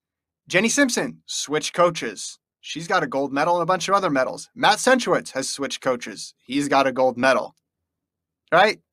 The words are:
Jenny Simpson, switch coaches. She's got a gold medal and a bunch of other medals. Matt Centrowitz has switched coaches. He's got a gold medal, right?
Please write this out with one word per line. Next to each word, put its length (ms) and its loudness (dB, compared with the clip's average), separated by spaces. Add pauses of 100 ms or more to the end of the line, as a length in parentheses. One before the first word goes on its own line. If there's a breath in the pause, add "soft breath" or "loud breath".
(480)
Jenny 220 2
Simpson, 560 0
switch 480 -6
coaches. 640 -2 (240)
She's 260 -12
got 140 0
a 40 -4
gold 260 -4
medal 240 0
and 60 0
a 40 -2
bunch 220 0
of 60 2
other 160 2
medals. 440 -2
Matt 240 4
Centrowitz 540 2
has 180 -4
switched 320 -8
coaches. 560 -4
He's 300 -4
got 180 4
a 60 0
gold 260 0
medal, 360 2 (960)
right? 300 4 (120)